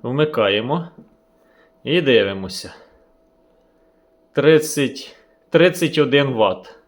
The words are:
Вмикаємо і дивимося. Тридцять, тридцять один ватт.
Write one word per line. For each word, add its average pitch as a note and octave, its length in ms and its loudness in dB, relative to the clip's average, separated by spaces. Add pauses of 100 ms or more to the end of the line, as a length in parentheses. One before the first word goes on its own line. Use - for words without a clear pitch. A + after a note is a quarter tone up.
Вмикаємо C3 840 -2 (960)
і D#3+ 160 0
дивимося. G2 760 -2 (1600)
Тридцять, D3+ 840 0 (340)
тридцять E3+ 480 2
один C#3 280 2
ватт. A2 500 -2 (120)